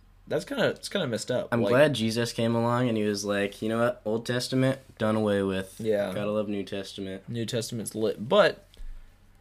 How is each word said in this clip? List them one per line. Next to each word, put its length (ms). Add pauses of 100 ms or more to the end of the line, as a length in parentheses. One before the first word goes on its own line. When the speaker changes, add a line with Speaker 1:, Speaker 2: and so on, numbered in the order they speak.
(280)
Speaker 1:
That's 160
kinda, 240
it's 220
kinda 160
messed 240
up. 200
Speaker 2:
I'm 120
Speaker 1:
Like, 80
Speaker 2:
glad 240
Jesus 400
came 200
along 360
and 80
he 60
was 200
like, 380
"You 80
know 80
what? 260
Old 220
Testament, 520 (200)
done 180
away 260
with. 380
Speaker 1:
Yeah. 320
Speaker 2:
Gotta 180
love 200
New 120
Testament." 640
Speaker 1:
New 200
Testament's 480
lit. 340
But 380 (760)